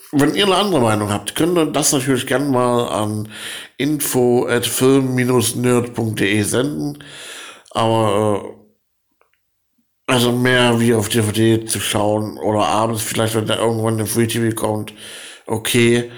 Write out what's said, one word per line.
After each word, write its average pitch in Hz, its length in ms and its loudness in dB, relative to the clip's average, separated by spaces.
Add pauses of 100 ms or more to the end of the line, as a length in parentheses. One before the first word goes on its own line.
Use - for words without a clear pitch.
(120)
wenn 143 240 2
ihr 202 100 2
eine 190 100 4
andere 180 260 2
Meinung 107 320 2
habt, - 220 -6
könnt 175 220 0
ihr 160 100 2
das 147 260 -2
natürlich 127 340 0
gerne 139 220 0
mal 123 400 2
an 107 400 -4 (480)
info 127 680 0
at 120 200 0
film 131 500 2
nerd 123 800 0
punkt 110 260 -4
de 104 220 2
senden. 143 600 -2 (720)
Aber, 107 720 2
äh, - 160 -16 (1500)
also 120 240 2
mehr 123 500 2
wie 117 140 4
auf 104 120 0
D 120 140 0
V 107 100 0
D 113 320 2
zu 110 160 -6
schauen 104 600 -2
oder 104 260 0
abends 110 380 0
vielleicht, 110 320 -2
wenn 107 100 0
der 107 140 -2
irgendwann 113 400 0
im 107 80 -2
Free 117 200 0
T 117 220 -2
V 110 40 -2
kommt, 107 400 -4 (520)
okay. 117 720 0